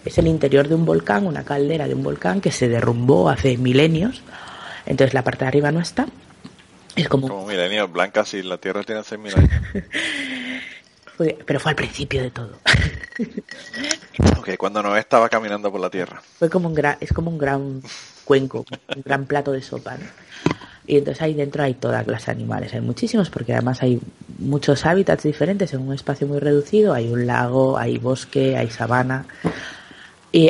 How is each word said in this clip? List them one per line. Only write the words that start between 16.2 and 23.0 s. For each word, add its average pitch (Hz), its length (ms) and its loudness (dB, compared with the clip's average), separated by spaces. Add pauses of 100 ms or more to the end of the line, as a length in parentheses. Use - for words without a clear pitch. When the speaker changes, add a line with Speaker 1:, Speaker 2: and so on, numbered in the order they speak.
Speaker 1:
Fue 170 100 2
como 175 180 0
un 160 80 -4
gra-, 147 240 0
es - 140 -4
como 170 180 0
un 165 60 -6
gran 139 440 -2 (440)
cuenco, 135 400 2 (300)
un 135 80 -8
gran 139 220 -2
plato 143 260 -2
de 135 100 -4
sopa, 127 360 -12
¿no? - 80 -14 (840)
Y 147 100 4
entonces 139 240 0
ahí 156 120 0
dentro 143 300 -2
hay 131 120 0
toda 120 280 -2
clase 117 240 -4
de 120 40 -2
animales, 113 420 -6
hay 117 80 -6
muchísimos, 175 480 0